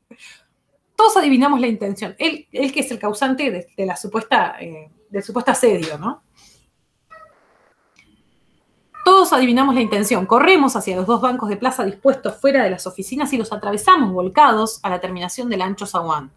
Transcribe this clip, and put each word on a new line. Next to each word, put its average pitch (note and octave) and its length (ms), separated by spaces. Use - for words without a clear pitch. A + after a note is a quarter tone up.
Todos A4 200
adivinamos C#4 420
la B3 80
intención. G3+ 500
Él, D#4 340
él C4+ 200
que D4+ 80
es C#4+ 100
el A#3 80
causante B3+ 540
de, F3+ 160
de G3 80
la F#3 100
supuesta, A3 640
eh, D#3 300
del G3+ 100
supuesto A#3+ 300
asedio, E3 480
¿no? G#3+ 240
Todos F#4 260
adivinamos C4 440
la C4 60
intención. G#3 440
Corremos C#4 500
hacia F#3+ 200
los F#3 100
dos A3+ 160
bancos B3 280
de G3+ 60
plaza B3 300
dispuestos A#3+ 520
fuera C4+ 260
de F#3+ 80
las F3+ 160
oficinas B3 440
y C4+ 60
los A3 160
atravesamos G#3 580
volcados G#3+ 680
a G3+ 80
la F3+ 100
terminación F#3 500
del G3 120
ancho F#3+ 240
zaguán. D#3+ 520